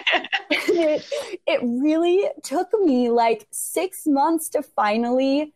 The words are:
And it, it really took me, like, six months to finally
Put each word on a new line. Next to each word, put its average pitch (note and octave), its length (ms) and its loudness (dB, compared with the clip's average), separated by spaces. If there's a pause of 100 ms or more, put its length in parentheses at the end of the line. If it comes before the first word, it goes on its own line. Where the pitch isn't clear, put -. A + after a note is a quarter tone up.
(520)
And F4+ 260 0
it, D4+ 360 0 (320)
it D#4+ 180 0
really D#4 640 2 (160)
took F4+ 260 -4 (120)
me, B3 280 4
like, A#3 420 2
six - 540 -6
months D#4 440 2
to D4+ 140 -2
finally B3+ 920 0